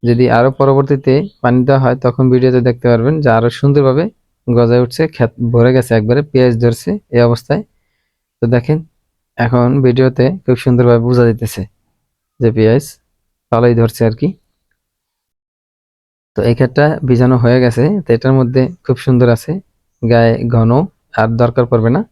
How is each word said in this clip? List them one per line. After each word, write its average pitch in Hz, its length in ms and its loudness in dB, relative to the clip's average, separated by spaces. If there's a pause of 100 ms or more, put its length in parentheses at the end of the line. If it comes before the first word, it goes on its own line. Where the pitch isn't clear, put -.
যদি 120 260 2
আরও 117 220 2
পরবর্তীতে 135 600 0 (280)
পানি 127 240 2
দেওয়া 135 180 2
হয়, 123 160 0
তখন 127 300 -2
ভিডিওতে 127 320 2
দেখতে 123 260 -2
পারবেন 120 340 0
যে 139 80 0
আরও 113 200 2
সুন্দরভাবে 139 540 0 (440)
গজায় 120 360 2
উঠছে, 123 240 -4
ক্ষেত 131 240 -4 (200)
ভরে 120 220 2
গেছে 123 220 0
একবারে, 113 340 0
পেঁয়াজ 127 300 2
ধরছে 120 320 -2 (200)
এই 120 120 2
অবস্থায়। 120 380 -2 (800)
তো 120 60 -2
দেখেন, 123 300 0 (600)
এখন 120 300 0 (140)
ভিডিওতে 131 440 0 (160)
খুব 127 160 -2
সুন্দরভাবে 120 460 2
বোঝা 123 220 0
যাইতেছে 113 360 -4 (760)
যে 117 120 0
পেঁয়াজ 110 320 2 (680)
ভালোই 117 240 2
ধরছে 117 300 0
আর 110 100 -2
কি। 147 140 -4 (2000)
তো 104 60 -4
এই 117 120 0
ক্ষেতটা 139 300 0 (180)
ভিজানো 127 340 2
হয়ে 120 220 2
গেছে, 120 240 0 (180)
তো - 120 -14
এটার 131 200 0
মধ্যে 131 280 0 (200)
খুব 131 160 -2
সুন্দর 123 320 0
আছে, 117 220 -2 (500)
গায়ে 117 320 2 (140)
ঘন 113 240 0 (460)
আর 110 180 0
দরকার 120 320 0
পড়বে 113 220 0
না। 151 120 0 (100)